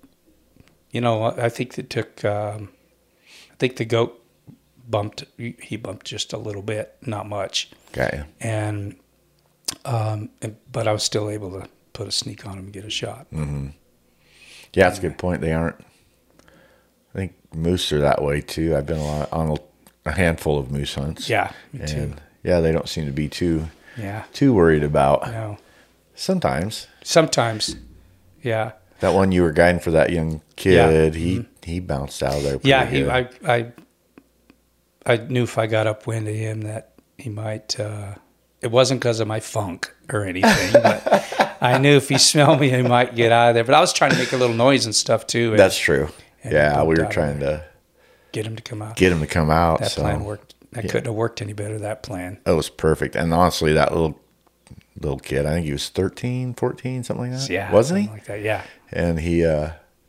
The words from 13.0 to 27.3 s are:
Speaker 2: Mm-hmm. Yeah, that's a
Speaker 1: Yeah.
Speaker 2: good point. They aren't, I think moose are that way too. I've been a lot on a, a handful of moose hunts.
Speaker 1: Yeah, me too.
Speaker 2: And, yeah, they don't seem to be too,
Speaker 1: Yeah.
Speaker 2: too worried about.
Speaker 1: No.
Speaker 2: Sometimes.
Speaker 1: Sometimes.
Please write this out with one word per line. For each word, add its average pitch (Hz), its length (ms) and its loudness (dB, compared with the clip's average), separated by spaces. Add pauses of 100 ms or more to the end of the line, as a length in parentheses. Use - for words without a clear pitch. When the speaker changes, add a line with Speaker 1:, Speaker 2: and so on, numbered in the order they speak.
Speaker 2:
Mm-hmm. 73 360 -6 (1040)
Yeah, 92 160 4
that's 92 100 -2
a 95 40 -8
Speaker 1:
Yeah. 90 80 -4
Speaker 2:
good - 80 -12
point. 90 240 -2
They 80 100 -2
aren't, 82 240 -2 (1400)
I - 40 -6
think 95 160 -6 (200)
moose 82 380 0
are 73 80 2
that 65 220 2
way 73 180 0
too. 80 360 -2
I've 71 100 -2
been 78 120 -4
a 76 60 -4
lot 73 280 -4
on 80 180 -2
a, 76 60 0 (500)
a 78 60 -2
handful 82 460 0
of 65 120 -6
moose 71 240 -4
hunts. 71 340 -6
Speaker 1:
Yeah, 104 240 -2 (220)
me 95 120 -10
too. 76 120 -4
Speaker 2:
And, 71 220 -6 (220)
yeah, 87 180 2
they 80 120 2
don't 80 160 -2
seem 80 180 -6
to 71 60 -6
be 73 160 -4
too, 82 380 -2 (320)
Speaker 1:
Yeah. 104 340 -10
Speaker 2:
too 135 220 4
worried 80 280 6
about. 73 480 2
Speaker 1:
No. 110 280 -10 (560)
Speaker 2:
Sometimes. 98 720 -2 (160)
Speaker 1:
Sometimes. 120 720 0 (680)